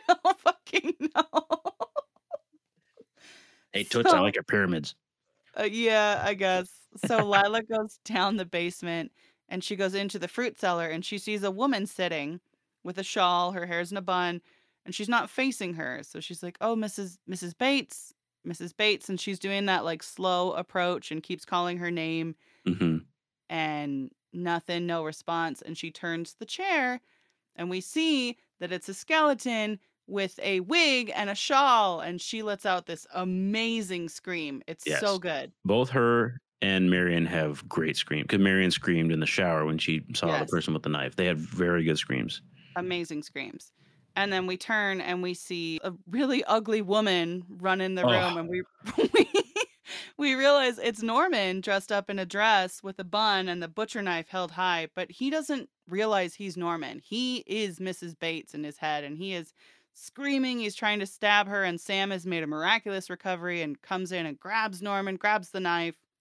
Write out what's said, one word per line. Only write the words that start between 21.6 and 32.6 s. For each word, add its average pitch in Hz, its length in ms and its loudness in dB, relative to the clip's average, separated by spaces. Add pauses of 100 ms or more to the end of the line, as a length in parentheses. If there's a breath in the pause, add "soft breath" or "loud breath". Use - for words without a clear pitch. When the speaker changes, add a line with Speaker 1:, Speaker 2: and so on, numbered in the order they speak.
Speaker 1:
her 175 120 -4
name. 165 440 -4 (320 soft breath)
Speaker 2:
Mm-hmm. - 320 2 (500)
Speaker 1:
And 147 600 -4 (220)
nothing, 175 540 -2
no 170 180 -2
response. 160 580 -4
And 165 160 -10
she 170 120 -8
turns 170 440 -6
the 226 120 -12
chair, 294 540 -2 (560)
and 170 140 -4
we 185 100 -2
see 277 560 0 (240)
that 175 120 -6
it's 180 160 -6
a 190 60 -8
skeleton 240 840 2 (300)
with 196 340 -4
a 190 180 0
wig 254 540 4
and 202 160 0
a 208 40 -4
shawl, 233 640 4
and 170 200 -6
she 220 220 -6
lets 208 240 -4